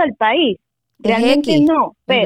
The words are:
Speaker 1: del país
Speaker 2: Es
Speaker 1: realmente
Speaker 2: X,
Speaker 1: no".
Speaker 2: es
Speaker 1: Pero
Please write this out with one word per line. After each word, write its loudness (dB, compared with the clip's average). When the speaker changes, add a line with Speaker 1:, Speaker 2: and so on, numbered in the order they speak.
Speaker 1:
del -4
país -2
Speaker 2:
Es -2
Speaker 1:
realmente 2
Speaker 2:
X, 0
Speaker 1:
no". 0
Speaker 2:
es -
Speaker 1:
Pero 0